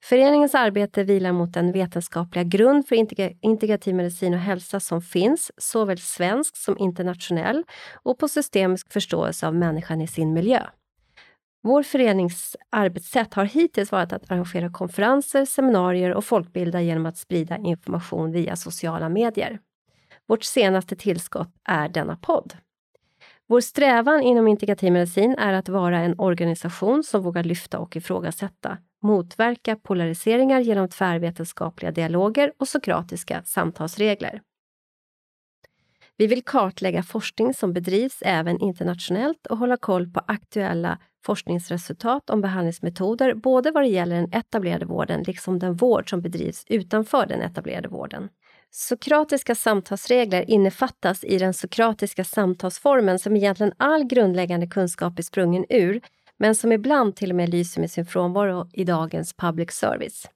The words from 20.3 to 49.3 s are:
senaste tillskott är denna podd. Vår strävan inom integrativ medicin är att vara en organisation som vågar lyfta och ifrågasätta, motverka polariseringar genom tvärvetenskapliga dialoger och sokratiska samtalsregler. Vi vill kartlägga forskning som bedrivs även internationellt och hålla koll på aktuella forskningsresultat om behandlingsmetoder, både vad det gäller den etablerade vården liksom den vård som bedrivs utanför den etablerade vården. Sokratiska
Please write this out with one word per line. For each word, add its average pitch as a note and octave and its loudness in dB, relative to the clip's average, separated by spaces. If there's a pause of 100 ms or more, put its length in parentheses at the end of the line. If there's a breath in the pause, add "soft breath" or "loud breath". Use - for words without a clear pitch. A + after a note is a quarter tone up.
senaste F#3+ 0
tillskott F3 -4 (120)
är D#3 -2
denna E3 -6
podd. - -2 (960 soft breath)
Vår A#3+ 6
strävan C4+ 4
inom A#3+ 6
integrativ G3+ 2
medicin F3+ 4
är G#3 2
att F#3+ -2
vara F3+ 2
en E3+ 2
organisation F3+ 0
som G3+ 0
vågar F3 -2
lyfta E3+ -4
och E3+ -10
ifrågasätta, F3+ -6 (240)
motverka G#3+ 0
polariseringar A3 2
genom G#3 2
tvärvetenskapliga E3+ -4
dialoger F3+ 0
och C4+ -4
sokratiska F3 -4
samtalsregler. F#3 -4 (1700 soft breath)
Vi G#3+ 4
vill B3 2
kartlägga F#3 0
forskning A3 -2
som F#3 -2
bedrivs F#3+ -2
även F3 0
internationellt F3+ -4
och A3+ -4
hålla B3 0
koll F3+ -2
på - -2
aktuella F3 -4 (260 soft breath)
forskningsresultat F3 -4
om G#3+ 2
behandlingsmetoder, F#3+ -2
både B3+ 2
vad D#4 2
det C4+ 4
gäller F3 0
den E3+ -2
etablerade F3+ -2
vården F3 -4
liksom F#3 -4
den F3+ -2
vård A#3 2
som F3 -2
bedrivs F3 -6
utanför G#3+ 0
den - -6
etablerade - -8
vården. - -12 (440 soft breath)
Sokratiska C#4+ 0